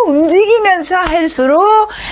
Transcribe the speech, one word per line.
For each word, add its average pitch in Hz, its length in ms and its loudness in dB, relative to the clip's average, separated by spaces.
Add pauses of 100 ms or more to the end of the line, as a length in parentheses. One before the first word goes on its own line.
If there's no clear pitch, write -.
움직이면서 370 920 0
할수록 339 920 0 (220)